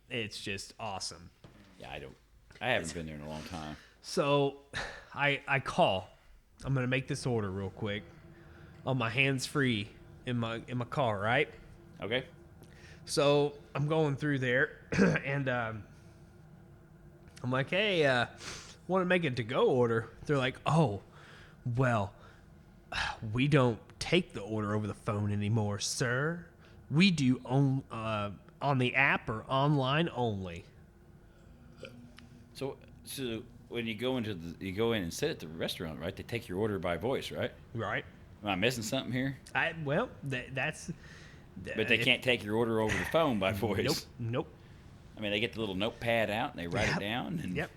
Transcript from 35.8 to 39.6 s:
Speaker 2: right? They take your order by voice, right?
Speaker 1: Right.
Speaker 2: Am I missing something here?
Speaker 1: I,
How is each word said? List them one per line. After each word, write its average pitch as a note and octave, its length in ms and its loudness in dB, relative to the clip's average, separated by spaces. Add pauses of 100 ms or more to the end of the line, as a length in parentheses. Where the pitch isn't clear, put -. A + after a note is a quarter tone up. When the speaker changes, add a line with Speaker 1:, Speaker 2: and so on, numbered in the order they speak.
Speaker 2:
right? E2 160 -4
They F#2+ 80 -10
take - 260 -6
your F#2 100 -2
order G#2 200 0
by E2+ 180 0
voice, A2+ 360 -2
right? F2+ 180 -2 (240)
Speaker 1:
Right. A2+ 300 -4 (380)
Speaker 2:
Am G#2 80 -4
I G2 40 2
missing A#2 280 2
something B2+ 300 -4
here? C3 260 -2 (160)
Speaker 1:
I, D3+ 180 0 (120)